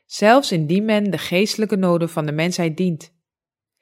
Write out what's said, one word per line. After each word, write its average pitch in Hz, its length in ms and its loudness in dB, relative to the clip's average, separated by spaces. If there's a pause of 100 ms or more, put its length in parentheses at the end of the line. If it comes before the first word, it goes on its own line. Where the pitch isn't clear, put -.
zelfs 247 460 4
indien 175 340 0
men 208 260 0
de 165 60 -2
geestelijke 208 580 -2
noden 175 340 0
van 160 160 -4
de 151 60 -4
mensheid 165 460 -2
dient. 180 360 -4 (680)